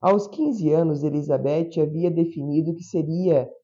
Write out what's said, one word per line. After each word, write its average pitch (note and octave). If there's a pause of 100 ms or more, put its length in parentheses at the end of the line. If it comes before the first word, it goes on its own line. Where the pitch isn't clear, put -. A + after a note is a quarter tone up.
Aos G3+
quinze B3
anos, D#3
Elizabeth D3
havia D#3+
definido D#3+
que F3
seria D#3+ (160)